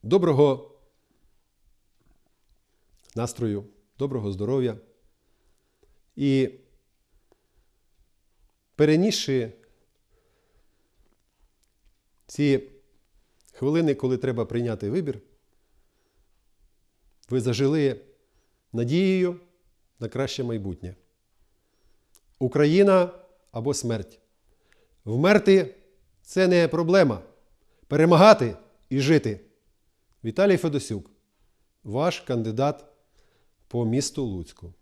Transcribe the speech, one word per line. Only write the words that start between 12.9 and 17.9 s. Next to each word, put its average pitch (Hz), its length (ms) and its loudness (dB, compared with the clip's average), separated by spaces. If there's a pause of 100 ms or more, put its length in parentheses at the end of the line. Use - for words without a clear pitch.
хвилини, 151 420 0
коли 131 220 -4
треба 123 280 -4
прийняти 113 440 -6
вибір, 139 320 -6 (2000)
ви 127 120 -2
зажили 135 600 -2 (720)